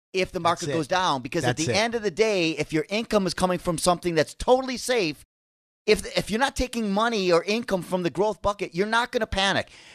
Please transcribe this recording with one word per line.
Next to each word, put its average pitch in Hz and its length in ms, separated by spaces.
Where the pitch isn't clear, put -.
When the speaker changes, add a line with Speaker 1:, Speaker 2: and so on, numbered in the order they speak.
Speaker 1:
if 185 180
the 185 80
market 170 280
Speaker 2:
That's 143 80
it. 165 40
Speaker 1:
goes 151 80
down, 147 340
because 139 220
at 123 140
Speaker 2:
That's 156 100
Speaker 1:
the 120 60
Speaker 2:
it. - 40
Speaker 1:
end 226 180
of 226 80
the 208 80
day, 185 400
if 147 200
your 156 160
income 208 400
is 160 60
coming 180 260
from 165 180
something 175 380
that's 147 180
totally 254 440
safe, 202 480
if, 202 320
if 170 120
you're 202 100
not 262 160
taking 233 360
money 208 400
or 170 120
income 202 380
from 180 220
the 170 60
growth 196 320
bucket, 202 340
you're 196 120
not 233 240
gonna 220 160
panic. 190 420